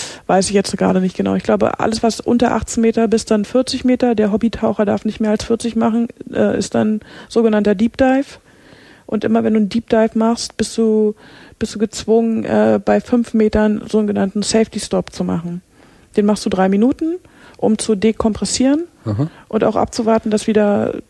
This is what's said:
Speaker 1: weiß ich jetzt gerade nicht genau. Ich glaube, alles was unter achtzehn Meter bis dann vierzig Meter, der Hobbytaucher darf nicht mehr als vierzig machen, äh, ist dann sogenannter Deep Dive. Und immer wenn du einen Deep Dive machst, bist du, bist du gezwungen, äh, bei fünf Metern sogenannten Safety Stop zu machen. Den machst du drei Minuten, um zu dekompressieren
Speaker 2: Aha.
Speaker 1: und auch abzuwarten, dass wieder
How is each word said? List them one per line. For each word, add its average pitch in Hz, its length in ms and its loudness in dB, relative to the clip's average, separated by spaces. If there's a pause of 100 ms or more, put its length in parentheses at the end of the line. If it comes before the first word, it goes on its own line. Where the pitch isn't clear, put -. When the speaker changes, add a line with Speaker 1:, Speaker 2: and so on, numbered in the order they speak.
(280)
Speaker 1:
weiß 185 220 2
ich 208 40 -8
jetzt 196 240 0
gerade 185 240 2
nicht 185 160 -2
genau. 190 160 0
Ich 190 80 -2
glaube, 214 380 0
alles 220 240 -2
was 226 160 0
unter 240 340 2
achtzehn 226 280 -2
Meter 226 260 2
bis 214 180 0
dann 214 200 0
vierzig 254 380 -2
Meter, 247 300 2
der 208 180 0
Hobbytaucher 220 540 0
darf 208 200 -2
nicht 214 140 -4
mehr 214 120 0
als 208 140 -2
vierzig 226 300 -2
machen, 226 320 0 (240)
äh, 208 280 0
ist - 160 -4
dann 214 240 0 (300)
sogenannter 214 440 2
Deep 220 240 -2
Dive. 269 280 2 (840)
Und 214 160 -4
immer 220 200 2
wenn 220 100 0
du 220 80 2
einen 202 80 0
Deep 233 200 -6
Dive 220 300 2
machst, 226 380 -2
bist - 200 -4
du, 214 380 2 (420)
bist - 160 -6
du 208 60 -6
gezwungen, 220 640 0
äh, 214 400 2
bei 208 180 2
fünf 240 320 -2
Metern 214 560 2
sogenannten 202 540 -2
Safety 220 360 0
Stop - 320 -4
zu - 120 -6
machen. 175 400 -6 (540)
Den 208 100 4
machst 208 180 0
du 226 40 -2
drei 190 200 2
Minuten, 269 460 0 (420)
um 214 200 0
zu - 180 -2
dekompressieren 226 880 0 (220)
Speaker 2:
Aha. 110 240 -2 (200)
Speaker 1:
und 220 140 0
auch 220 120 2
abzuwarten, 226 560 0
dass 214 160 -2
wieder 208 480 2 (140)